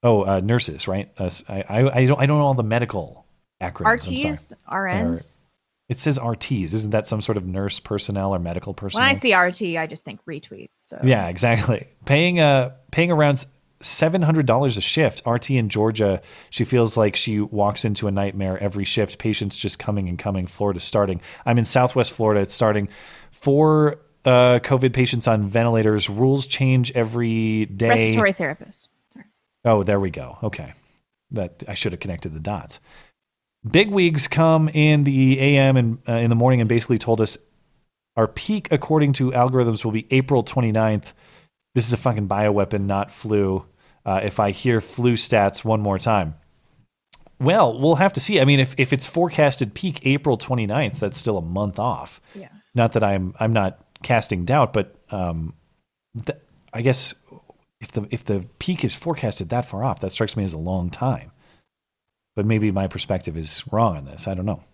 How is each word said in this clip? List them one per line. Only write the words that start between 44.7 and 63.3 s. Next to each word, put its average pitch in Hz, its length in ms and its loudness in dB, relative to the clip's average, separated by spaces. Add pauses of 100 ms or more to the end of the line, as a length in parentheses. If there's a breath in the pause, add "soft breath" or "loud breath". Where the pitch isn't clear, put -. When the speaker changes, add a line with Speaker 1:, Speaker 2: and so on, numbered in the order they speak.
Speaker 1:
flu 120 320 0
stats 104 520 0
one 110 160 0
more 101 160 0
time. 92 380 0 (1040)
Well, 135 400 4
we'll 156 160 4
have 185 200 2
to 127 60 -2
see. 196 200 2
I 131 40 4
mean, 139 140 6
if, 131 200 0
if 131 140 2
it's 131 140 -2
forecasted 147 680 0
peak - 300 -8
April 139 320 0
twenty-ninth, 117 600 -4
that's 101 180 -4
still 104 220 -2
a 85 40 -4
month 92 360 -4
off. - 420 -6 (140 loud breath)
Speaker 2:
Yeah. 196 140 -18 (260 loud breath)
Speaker 1:
Not 117 200 2
that 107 100 2
I'm, 95 340 0
I'm 110 140 0
not 98 260 0 (240)
casting 104 420 0
doubt, 131 280 2
but, - 240 -4 (140)
um, 85 440 -6 (720)
th-, - 120 -8 (340)
I 117 100 -6
guess 127 320 0 (640)
if 113 120 -18
the, 104 180 -6
if 120 140 -8
the 98 200 -2 (140)
peak - 240 -4
is 127 140 -2
forecasted 110 540 -6
that 123 160 -2
far 101 180 -8
off, 127 160 -4
that 95 100 -6
strikes - 260 -4
me 107 60 -2
as 92 100 -4
a 80 60 -10
long 90 320 -4
time. - 400 -6 (1040 soft breath)
But 104 120 -2
maybe 110 240 2
my 98 160 -2
perspective 92 500 -6